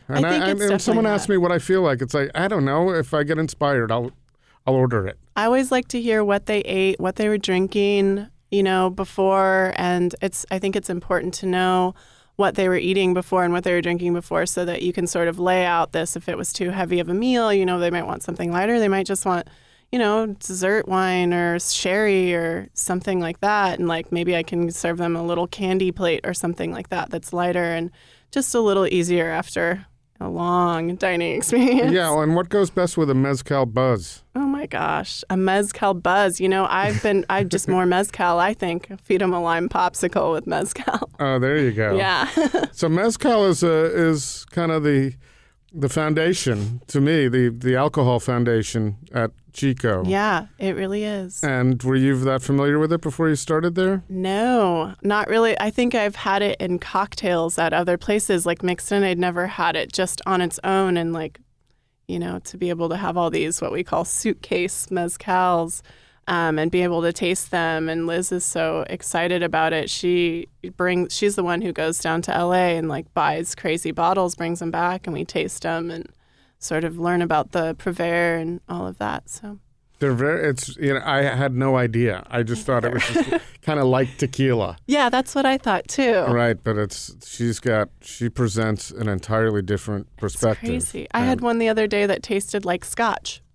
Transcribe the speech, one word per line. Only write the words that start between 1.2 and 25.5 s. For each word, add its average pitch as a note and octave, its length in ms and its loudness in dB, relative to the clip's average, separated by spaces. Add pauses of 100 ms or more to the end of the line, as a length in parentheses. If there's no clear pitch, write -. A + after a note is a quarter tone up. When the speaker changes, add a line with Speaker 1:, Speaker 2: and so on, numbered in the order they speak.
Speaker 1:
that. G3+ 60 2
Speaker 2:
me F#3+ 40 4
what F3 140 4
I F3 80 2
feel F#3 240 2
like, C3+ 180 2
it's C3 140 -2
like, C#3+ 180 0
I F3 140 0
don't F#3+ 180 0
know. D#3 240 2
If D#3+ 240 0
I D3+ 100 2
get D#3 140 0
inspired, C#3+ 540 0
I'll, A#2+ 180 -2 (560)
I'll C3 100 2
order B2 300 2
it. - 140 -8 (160)
Speaker 1:
I G#3 100 2
always B3+ 260 2
like B3+ 180 0
to B3 120 -4
hear A3 220 2
what G3+ 240 0
they G#3 140 0
ate, F#3+ 380 0
what F#3 180 -2
they G#3+ 120 2
were G#3+ 80 2
drinking, G3 880 2 (220)
you G3 140 2
know, F#3 260 2
before. F#3+ 880 2
And F3+ 480 0
it's, F#3+ 260 -4
I F#3+ 80 -2
think F#3+ 180 -2
it's G3 140 -4
important F3+ 460 -2
to - 100 -8
know F#3 480 2 (420)
what G3+ 200 2
they F#3+ 120 2
were F3+ 100 2
eating F#3 360 2
before F3+ 300 0
and F3 100 2
what F3 100 -2
they F#3 100 0
were F3 80 2
drinking F3 300 -2
before E3+ 360 -2
so F3+ 180 -2
that E3+ 160 -4
you F3+ 100 0
can F3 140 -4
sort E3+ 220 0
of E3+ 100 -2
lay F#3 280 2
out E3+ 260 0
this. E3 240 -4
If E3 120 -10
it F3 80 -4
was - 160 -6
too F3+ 200 -4
heavy F3+ 280 0
of E3+ 80 -2
a F3 60 -2
meal, A#3 400 2
you G3 100 4
know, F3+ 160 0
they F3 120 0
might F3 160 -2
want E3+ 160 -8
something E3+ 280 -6
lighter. G#3 280 2
They G#3+ 80 4
might G3 180 0
just G3 180 -4
want, F3+ 240 -2 (440)
you B3 80 0
know, A3 260 2 (140)
dessert F#3 480 -2
wine F#3 440 2
or F3 280 0
sherry F#3+ 720 0
or E3+ 400 -4
something F3+ 460 -2
like E3 220 -4
that. G3+ 360 2
And, F3 100 -2
like, E3 240 -4
maybe F3 240 0
I E3 60 0
can E3+ 300 -2
serve E3+ 260 -4
them E3+ 180 -2
a E3+ 80 -4
little E3+ 220 -2
candy F#3 460 -2